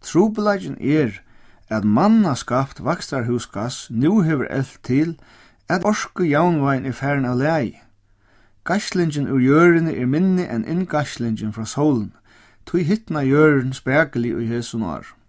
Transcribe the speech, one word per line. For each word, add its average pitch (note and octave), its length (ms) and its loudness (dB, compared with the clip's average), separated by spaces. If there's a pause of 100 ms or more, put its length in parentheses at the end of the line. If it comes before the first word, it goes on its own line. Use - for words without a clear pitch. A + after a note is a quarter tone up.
Trupulleikin G3+ 720 0
er C3+ 400 0 (480)
at A2 160 -4
mannaskapt C3+ 960 2
vakstrarhúsgas B2 1120 -6
nú D#3 320 2
hevur D#3 320 0
elt C3+ 320 -4
til D#3 300 0 (500)
at F3 160 -2
orku - 480 -2
javnvein C#3+ 560 2
er B2 80 -6
farin C#3 320 -2
av B2 160 -2
lei. D3 400 -2 (840)
Geislingin E3 640 -2
úr C3+ 80 2
jørðini D#3+ 560 4
er B2 160 -2
minni F3+ 320 2
enn A#2 240 -4
inngeislingin B2+ 880 -4
frá A2+ 160 -8
sólin. C3+ 400 0 (560)
Tí F3 160 -2
hitna D#3+ 400 -2
jørðin C3+ 540 4
spekuli C3 560 0 (100)
í A2+ 80 -4
hesum A#2 320 -4
ár. D2 300 -8 (160)